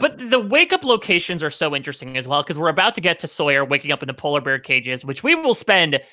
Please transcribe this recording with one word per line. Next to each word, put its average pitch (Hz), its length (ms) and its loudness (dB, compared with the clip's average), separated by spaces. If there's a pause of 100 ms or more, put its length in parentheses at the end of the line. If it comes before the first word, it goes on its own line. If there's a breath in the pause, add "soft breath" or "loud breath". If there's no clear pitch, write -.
But 226 300 -2
the 254 100 4
wake-up 330 440 2
locations 180 580 0
are 151 80 -2
so 151 260 -2
interesting 131 400 -8
as 127 100 -6
well, 143 160 0
'cause 151 140 -6
we're 165 140 0
about 185 240 2
to 196 80 -6
get 175 160 2
to - 80 -10
Sawyer 139 400 2
waking 143 260 -2
up 139 100 -2
in 135 40 -8
the 131 80 -8
polar 147 260 -2
bear 135 180 -2
cages, 127 460 -2
which 135 180 -8
we 311 120 4
will 320 180 0
spend 170 480 2 (120)